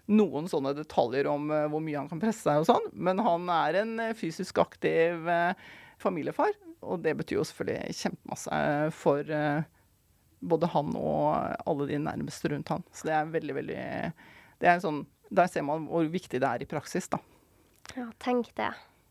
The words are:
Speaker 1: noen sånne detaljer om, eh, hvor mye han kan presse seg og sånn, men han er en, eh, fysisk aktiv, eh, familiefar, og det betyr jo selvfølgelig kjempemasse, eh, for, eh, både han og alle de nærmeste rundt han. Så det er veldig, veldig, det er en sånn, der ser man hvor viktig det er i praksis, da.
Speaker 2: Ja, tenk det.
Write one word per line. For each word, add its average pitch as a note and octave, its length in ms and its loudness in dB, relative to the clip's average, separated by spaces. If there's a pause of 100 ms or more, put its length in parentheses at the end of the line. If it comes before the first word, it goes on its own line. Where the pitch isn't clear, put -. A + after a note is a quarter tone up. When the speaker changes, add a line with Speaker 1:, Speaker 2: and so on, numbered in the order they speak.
Speaker 1:
noen F#3 400 4
sånne C#3 260 0
detaljer C#3+ 540 2
om, D3 220 0
eh, D3+ 180 2
hvor D#3 160 -4
mye D3 160 -4
han C#3 80 -8
kan E3 100 -6
presse A3 220 0
seg D3+ 220 4
og - 20 -4
sånn, G4+ 280 4
men F#3 280 0
han F3 280 2
er D#3+ 340 2
en, A3+ 160 -4
eh, A3+ 140 -2
fysisk E3 440 -6
aktiv, E3 720 2
eh, F3 240 2 (480)
familiefar, F#3 500 0 (300)
og E3+ 220 -4
det D#3 120 2
betyr - 220 -2
jo D#3 80 2
selvfølgelig - 480 -4
kjempemasse, - 580 -6
eh, D3+ 380 2
for, D3 300 2
eh, D3+ 420 0 (800)
både E3 280 2
han D3+ 260 0
og D3+ 600 0 (120)
alle C#3+ 200 0
de D3 120 -2
nærmeste D3+ 500 -4
rundt D3+ 180 -6
han. E3 240 -4
Så - 140 -18
det D#3+ 80 0
er D#3 160 2
veldig, D#3 260 -2
veldig, C3+ 220 -6 (800)
det - 80 4
er F3 60 10
en F3 80 0
sånn, D3+ 240 -2 (260)
der F3+ 160 6
ser E3 140 -2
man D3+ 260 -2
hvor E3 220 0
viktig E3 320 -4
det C3+ 80 2
er B2 120 -2
i C#3 40 -10
praksis, - 420 -6
da. - 120 -4 (760)
Speaker 2:
Ja, A#3+ 140 -10 (100)
tenk B3 360 -2
det. - 180 -4 (380)